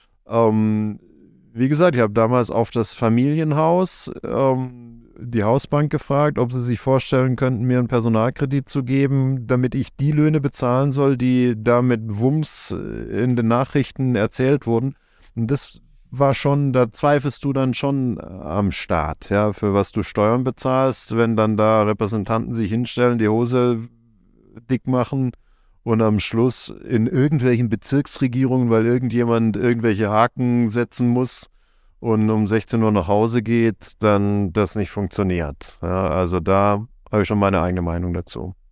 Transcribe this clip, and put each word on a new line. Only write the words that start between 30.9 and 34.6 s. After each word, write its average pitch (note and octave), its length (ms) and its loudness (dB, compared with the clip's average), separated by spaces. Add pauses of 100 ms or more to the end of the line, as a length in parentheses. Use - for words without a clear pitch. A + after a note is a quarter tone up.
muss B2 400 -2 (520)
und A2 280 2
um G#2+ 180 2
sechzehn A2 360 0
Uhr A2 100 2
nach F#2 160 0
Hause A2+ 340 2
geht, A2+ 580 0
dann G2+ 520 2
das G2+ 220 0